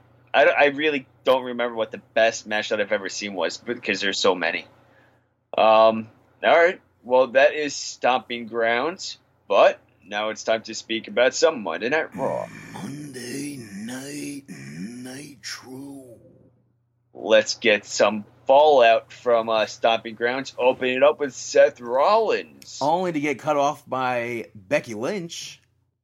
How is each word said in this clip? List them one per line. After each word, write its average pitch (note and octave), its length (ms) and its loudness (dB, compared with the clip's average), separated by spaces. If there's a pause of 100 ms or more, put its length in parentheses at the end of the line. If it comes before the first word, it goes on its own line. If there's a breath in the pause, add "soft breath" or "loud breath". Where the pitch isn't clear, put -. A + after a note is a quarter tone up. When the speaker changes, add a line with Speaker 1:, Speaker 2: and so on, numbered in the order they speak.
(320)
Speaker 1:
I, C3+ 120 6
I D3 220 4
really C#3+ 400 -2 (180)
don't B2+ 200 2
remember A#2+ 300 -6
what A2 160 -4
the G#2 100 -12 (140)
best A2+ 320 2
match G#2+ 220 -4
that G#2+ 120 -2
I've G2+ 120 -2
ever G2 160 -4
seen G2+ 260 -10
was, F2 240 -4
because A2 420 -6
there's G2 180 -4
so G2 160 2
many. E2+ 320 -4 (920 soft breath)
Um, A2 500 4 (360)
all B2+ 120 6
right, E3+ 240 2 (220)
well, B2+ 260 2
that C3+ 260 4
is D3 200 -6
Stomping A#2+ 720 -4
Grounds, A#2 720 -4 (300)
but B2+ 320 6 (280)
now G#2 200 -4
it's G#2+ 160 -10
time A2+ 180 0
to A2 120 -14
speak A2+ 340 -8
about A#2+ 260 2
some D3+ 300 0
Monday F2 240 -4
Night D3+ 260 -4
Raw. F2 320 -6 (260)
Speaker 2:
Monday C#3 840 -12
Night C3 920 -12
Nitro. B2+ 1700 -16 (960)
Speaker 1:
Let's G#2 440 2
get G#2 280 0
some G#2 400 0 (220)
fallout C3+ 680 6
from, A2+ 360 0
uh, A2 180 0
Stomping A2+ 480 -2
Grounds. B2+ 420 -4
Open B2+ 340 0
it B2+ 120 0
up D3+ 160 4
with C#3+ 160 -6
Seth C#3+ 460 2
Rollins. B2 1000 0
Speaker 2:
Only F3 300 0
to D#3 80 -4
get C#3+ 220 -4
cut D3+ 160 -2
off C#3+ 280 -2
by B2 680 -6
Becky A2 400 -6
Lynch. E3 680 -10 (440)